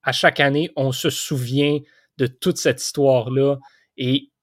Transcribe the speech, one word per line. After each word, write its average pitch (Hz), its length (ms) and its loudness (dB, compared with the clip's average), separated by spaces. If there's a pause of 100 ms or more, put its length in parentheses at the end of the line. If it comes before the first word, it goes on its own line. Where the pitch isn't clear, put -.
À 131 100 -2
chaque - 260 2
année, 143 360 2
on 135 160 -2
se 131 200 -2
souvient 143 640 -2 (400)
de 131 80 0
toute 147 320 -4
cette 131 240 0
histoire-là 135 760 2 (400)
et 131 340 -2 (120)